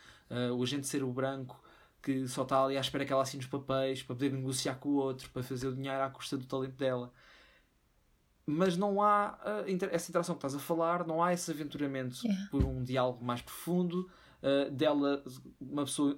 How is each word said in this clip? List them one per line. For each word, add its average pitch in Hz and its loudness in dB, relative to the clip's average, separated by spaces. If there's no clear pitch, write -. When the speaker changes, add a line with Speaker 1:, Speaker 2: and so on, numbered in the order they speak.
Speaker 1:
ah, 123 0
o 123 0
agente 135 -2
ser 139 0
o 127 -2
branco, 131 -4
que 131 0
só 131 -2
está 135 4
ali 135 2
à 135 0
espera 139 -2
que 139 -2
ela 135 4
assine 131 -4
os 127 -10
papéis 135 0
para 127 -6
poder 139 2
negociar 131 -2
com 143 -4
o 143 4
outro, 135 0
para 127 -4
fazer 127 -4
o 127 -2
dinheiro 135 -2
à 135 2
custa - -6
do 135 -6
talento 135 -2
dela. 127 0
Mas 170 2
não 202 2
há, 208 4
ah, 208 -4
inter-, 190 0
essa 170 -2
interação 175 0
que - -14
estás 139 -4
a 143 -4
falar, 165 0
não 165 0
há 180 4
esse 175 -2
aventuramento 143 -4
Speaker 2:
Yeah. 202 0
Speaker 1:
por 139 4
um 131 0
diálogo 127 0
mais 123 -2
profundo, 180 -2
ah, 139 2
dela, 143 2
uma 143 -2
pessoa 139 2